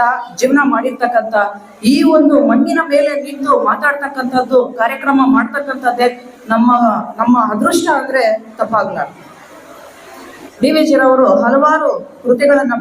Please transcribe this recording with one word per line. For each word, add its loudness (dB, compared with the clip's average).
ಜೀವನ 2
ಮಾಡಿರ್ತಕ್ಕಂಥ -2
ಈ 4
ಒಂದು 4
ಮಣ್ಣಿನ 0
ಮೇಲೆ 0
ನಿಂತು -2
ಮಾತಾಡ್ತಕ್ಕಂಥದ್ದು, -2
ಕಾರ್ಯಕ್ರಮ -2
ಮಾಡ್ತಕ್ಕಂಥದ್ದೇ -2
ನಮ್ಮ, 2
ನಮ್ಮ 0
ಅದೃಷ್ಟ 0
ಅಂದ್ರೆ -2
ತಪ್ಪಾಗಲಾರದು. -6
ಡಿ 2
ವಿ 2
ಜಿ 2
ರವರು 2
ಹಲವಾರು 0
ಕೃತಿಗಳನ್ನ 2